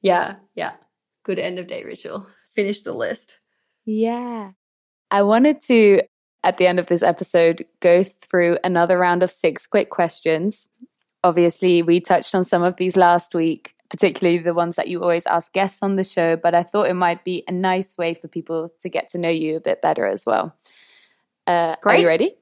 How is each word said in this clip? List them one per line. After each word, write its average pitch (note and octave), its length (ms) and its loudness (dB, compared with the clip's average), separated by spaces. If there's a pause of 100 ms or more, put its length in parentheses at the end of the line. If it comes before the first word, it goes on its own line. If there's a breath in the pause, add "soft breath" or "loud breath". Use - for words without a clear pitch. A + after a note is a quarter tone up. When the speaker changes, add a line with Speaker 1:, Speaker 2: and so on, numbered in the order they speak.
Speaker 1:
Yeah. F#3+ 340 -2 (180)
Yeah. - 200 -10 (500)
Good F#3+ 160 -6
end F3+ 200 -8
of F3+ 80 -14
day - 180 -12
ritual. - 420 -14 (280 soft breath)
Finish G#3 260 -4
the - 100 -12
list. - 460 -10 (480)
Speaker 2:
Yeah. A3+ 680 -8 (600)
I G3+ 100 2
wanted A#3+ 400 4
to, G#3+ 400 4 (420)
at F#3 140 0
the F3+ 100 4
end F3+ 100 2
of F3 100 -4
this E3+ 140 0
episode, E3+ 640 0 (140)
go F3+ 240 6
through F3 640 0
another F3 320 2
round F3 260 2
of F3+ 80 -2
six - 340 -2
quick - 260 0
questions. E3 760 -2 (560)
Obviously, F3 580 2
we E3+ 200 2
touched - 340 -2
on F#3 80 2
some F3 200 0
of F3+ 120 -2
these F#3 220 -2
last F3 360 2
week, E3 420 -4 (140)
particularly F3 500 0
the E3+ 140 -4
ones E3+ 220 -4
that - 140 -6
you F3+ 120 -8
always E3+ 240 -2
ask - 280 -4
guests F#3+ 280 -4
on G3 140 -2
the F#3+ 80 -2
show, E3 320 -2
but E3+ 180 0
I E3+ 100 2
thought G3+ 260 -2
it F3+ 60 -2
might E3+ 280 -2
be F3+ 240 -8
a F#3 60 -8
nice F#3 440 -4
way E3 160 -4
for E3 140 -16
people E3 540 -8
to F#3 80 -10
get - 220 -8
to F3 60 -10
know E3+ 120 -4
you D#3+ 260 -4
a D#3+ 60 -8
bit - 200 -4
better D#3 240 -2
as G2 200 -6
well. G#2 280 -2 (920 soft breath)
Uh, F3+ 40 0
are E3+ 300 0
Speaker 1:
Great. G#3 200 4
Speaker 2:
you E3+ 60 4
ready? F3+ 340 0